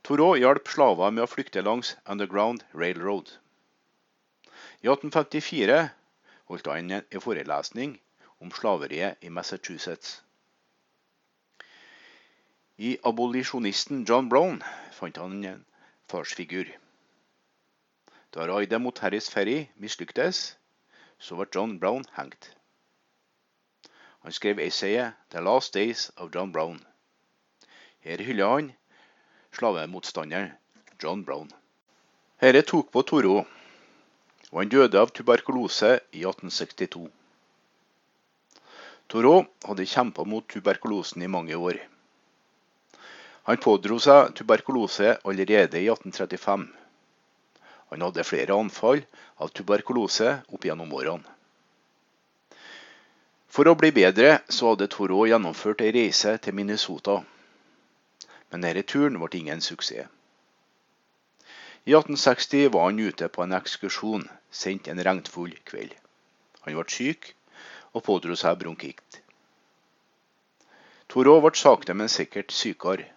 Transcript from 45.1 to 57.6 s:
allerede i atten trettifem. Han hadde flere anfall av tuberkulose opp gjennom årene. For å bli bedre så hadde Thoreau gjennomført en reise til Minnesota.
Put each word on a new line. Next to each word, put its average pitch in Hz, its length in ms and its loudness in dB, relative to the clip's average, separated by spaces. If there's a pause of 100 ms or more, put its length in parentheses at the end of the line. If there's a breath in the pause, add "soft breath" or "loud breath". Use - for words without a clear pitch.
allerede 95 540 2
i 104 100 0
atten 95 240 -6
trettifem. 92 540 -4 (1200 soft breath)
Han 85 140 -6
hadde 90 180 -4
flere 80 320 -2
anfall 110 460 0 (340 soft breath)
av 87 160 -10
tuberkulose 104 800 -2 (180)
opp - 160 -16
gjennom 80 320 -6
årene. 78 320 -6 (2250 loud breath)
For 147 160 6
å 165 80 10
bli 156 160 6
bedre 117 460 8 (100)
så 117 240 2
hadde 101 220 2
Thoreau 98 340 2
gjennomført 107 560 0
en 107 140 2
reise 110 420 0
til 98 160 -8
Minnesota. 101 600 -4 (1300 soft breath)